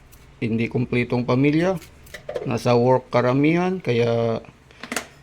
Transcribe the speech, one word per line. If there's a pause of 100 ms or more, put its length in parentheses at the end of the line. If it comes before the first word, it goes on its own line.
(400)
hindi
kumpletong
pamilya, (720)
nasa
work
karamihan,
kaya (840)